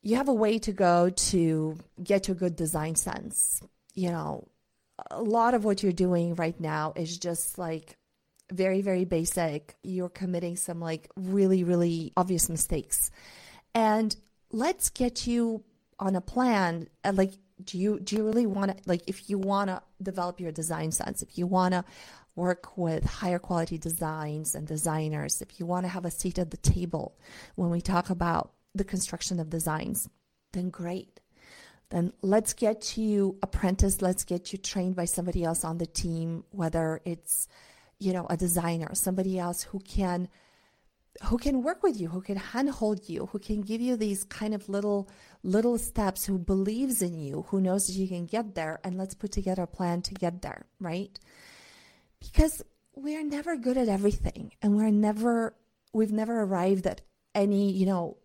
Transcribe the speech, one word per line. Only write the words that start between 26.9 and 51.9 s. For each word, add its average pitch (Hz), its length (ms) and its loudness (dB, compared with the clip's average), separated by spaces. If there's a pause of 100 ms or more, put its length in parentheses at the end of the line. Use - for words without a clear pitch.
when 170 120 0
we 170 120 2
talk 180 300 0
about 175 420 0 (220)
the 196 100 0
construction 185 560 -4
of 156 100 -6
designs, 160 580 -4 (440)
then 180 180 -2
great. 180 500 -8 (680)
Then 175 220 0 (100)
let's 208 300 4
get 214 440 -2
you 202 460 2
apprenticed, 190 600 2
let's 185 220 2
get 180 280 -6
you 190 60 -8
trained 185 360 -2
by 175 120 -2
somebody 175 360 -2
else 165 220 0
on 165 140 -4
the 170 80 -2
team, 165 640 -4
whether 165 540 -2
it's, - 440 -4 (500)
you 190 140 0
know, 175 180 -2
a 170 60 0
designer, 170 560 0
somebody 185 460 0
else 175 260 -4
who 196 160 -8
can, 180 480 -2 (960)
who 240 140 2
can 269 240 0
work 320 200 -2
with 294 160 4
you, 170 100 -4
who 180 120 -4
can 196 160 -4
handhold 220 720 -2
you, 170 240 -4
who 208 60 -4
can 208 240 -4
give 214 180 -4
you 247 160 0
these 202 260 -2
kind 214 320 -6
of 202 140 -8
little, 202 400 0 (340)
little 220 360 4
steps, 202 480 -2
who 196 120 0
believes 214 640 0
in 175 160 -4
you, 147 300 -6
who 196 120 2
knows 190 260 2
that 185 80 -4
you 190 120 0
can 175 200 -4
get 214 280 -4
there, 160 300 -4
and 185 120 -4
let's 190 180 -6
put - 180 -8
together 185 300 0
a 170 40 -2
plan 175 360 -2
to - 120 -8
get 180 280 -4
there, - 240 -10 (120)
right? 185 400 -6 (1040)